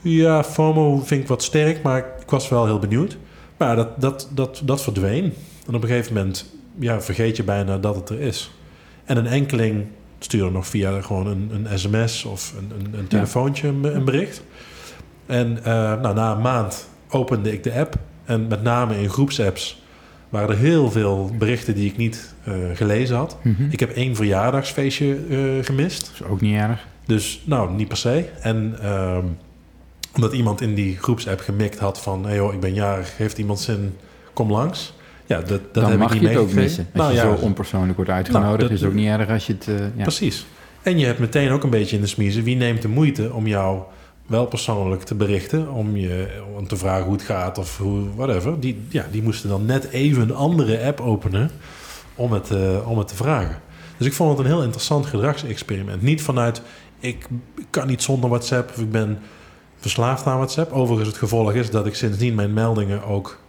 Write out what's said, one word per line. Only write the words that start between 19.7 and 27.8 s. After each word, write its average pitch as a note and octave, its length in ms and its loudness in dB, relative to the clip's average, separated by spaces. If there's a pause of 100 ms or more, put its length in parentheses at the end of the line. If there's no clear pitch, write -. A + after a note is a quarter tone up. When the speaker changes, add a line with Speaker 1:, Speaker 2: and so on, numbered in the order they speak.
Speaker 1:
waren G#2 200 -2
er G#2 80 2
heel C#3 340 6
veel G2 480 2
berichten A2+ 360 0
die G2+ 160 0
ik G2 60 -8
niet, A#2 380 -4 (100)
eh, G2+ 100 -6 (200)
gelezen A#2 420 2
had. D3 260 -4
Speaker 2:
Mhm. A2 280 2
Speaker 1:
Ik C3 100 -2
heb A#2 100 0
één B2+ 260 -2
verjaardagsfeestje, C3+ 1000 0 (140)
eh, C3+ 80 0 (260)
gemist. C#3 420 -2 (120)
Speaker 2:
Dat - 80 -10
is F#2 60 -2
ook F#2+ 80 -2
niet G#2 160 2
erg. G#2+ 300 -2 (200)
Speaker 1:
Dus, - 400 -2
nou, A#2 260 0
niet G#2 160 -2